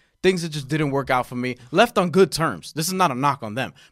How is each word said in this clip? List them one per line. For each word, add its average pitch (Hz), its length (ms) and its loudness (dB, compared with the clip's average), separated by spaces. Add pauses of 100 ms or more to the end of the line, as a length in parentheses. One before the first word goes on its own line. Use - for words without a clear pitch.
(220)
things 185 180 2
that 170 80 -6
just 147 200 -8
didn't 151 220 0
work 135 200 -2
out 127 160 2
for 127 80 -14
me. 123 220 -6 (140)
Left 214 280 4
on 180 120 2
good 185 220 4
terms. 131 400 -4
This 156 140 -4
is 185 80 -4
not 180 160 2
a 123 40 -4
knock 135 280 0
on 107 140 -10
them. 127 180 -6 (180)